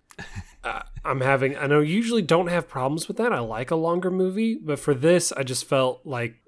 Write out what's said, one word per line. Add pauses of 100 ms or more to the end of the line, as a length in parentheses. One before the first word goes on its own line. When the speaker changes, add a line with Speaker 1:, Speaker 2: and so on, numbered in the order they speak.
(180)
Speaker 1:
<laughs> (400)
Speaker 2:
Uh, (220)
I'm
having,
I
know
you
usually
don't
have
problems
with
that.
I
like
a
longer
movie,
but
for
this,
I
just
felt
like